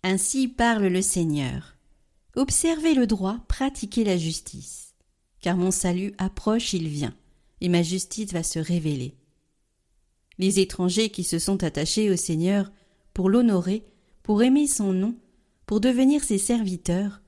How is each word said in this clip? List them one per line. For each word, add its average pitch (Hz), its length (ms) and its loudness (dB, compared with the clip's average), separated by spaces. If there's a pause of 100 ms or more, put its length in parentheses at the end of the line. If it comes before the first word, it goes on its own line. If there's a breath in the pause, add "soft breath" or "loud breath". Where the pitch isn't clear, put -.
Ainsi 196 460 0
parle 233 400 2
le 185 160 2
Seigneur. 147 720 -2 (580)
Observez 320 600 0
le 247 100 4
droit, 202 320 -2 (100)
pratiquez 254 560 -4
la 190 140 2
justice. - 760 -8 (440)
Car 180 160 -2
mon 180 140 2
salut 185 480 -2
approche, 214 560 -2
il 165 140 -2
vient, 147 260 -6 (460)
et 180 100 -2
ma 175 140 4
justice 185 500 -6
va 165 80 -4
se - 160 -4
révéler. 156 560 -2 (1300)
Les 185 200 4
étrangers 185 520 2
qui 180 120 -6
se 165 140 -2
sont 196 260 0
attachés 170 460 0
au 185 60 4
Seigneur 185 560 0 (420 soft breath)
pour 190 160 0
l'honorer, 202 560 2 (380 soft breath)
pour 214 180 2
aimer 269 240 6
son 202 260 0
nom, 196 240 0 (520)
pour 208 120 0
devenir 262 440 4
ses 196 160 0
serviteurs 196 880 -2